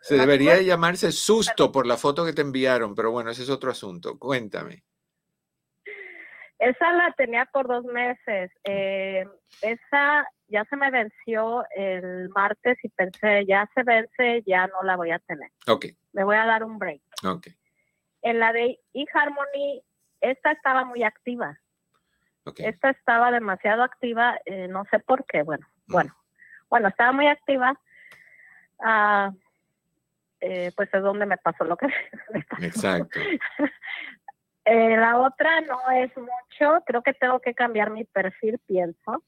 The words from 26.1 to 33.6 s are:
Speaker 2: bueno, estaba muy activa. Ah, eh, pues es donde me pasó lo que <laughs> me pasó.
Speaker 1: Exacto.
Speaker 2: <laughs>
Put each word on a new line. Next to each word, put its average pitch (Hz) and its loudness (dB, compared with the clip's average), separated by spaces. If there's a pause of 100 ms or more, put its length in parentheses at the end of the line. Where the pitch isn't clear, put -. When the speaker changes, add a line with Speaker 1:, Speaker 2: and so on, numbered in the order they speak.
Speaker 2:
bueno, 226 4
estaba 240 2
muy 285 4
activa. 277 0 (1000)
Ah, 208 2 (1120)
eh, 180 -6
pues 202 -4
es 190 2
donde 202 0
me 190 0
pasó - -2
lo 233 -2
que 277 -2
<laughs> - -8
me 185 -4
pasó. - -8
Speaker 1:
Exacto. - -2
Speaker 2:
<laughs> - -4 (960)